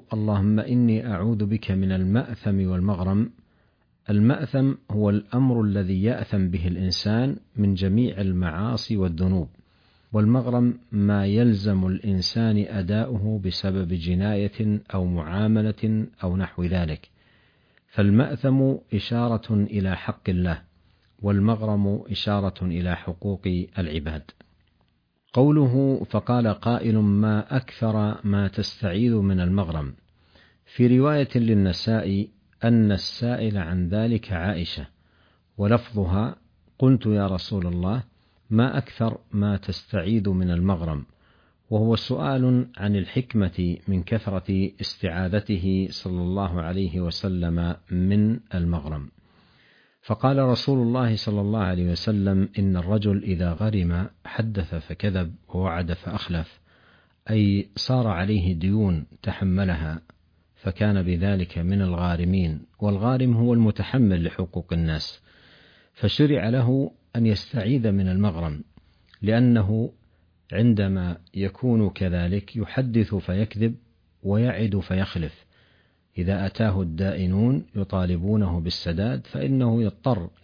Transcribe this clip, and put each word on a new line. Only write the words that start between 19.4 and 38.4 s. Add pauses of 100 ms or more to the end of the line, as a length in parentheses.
إلى
حق
الله، (600)
والمغرم
إشارة
إلى
حقوق (360)
العباد. (1120)
قوله:
"فقال
قائل:
ما
أكثر
ما
تستعيذ
من
المغرم؟" (720)
في
رواية
للنسائي (340)
أن
السائل
عن
ذلك
عائشة، (680)
ولفظها: (440)
"قلت:
يا
رسول
الله، (460)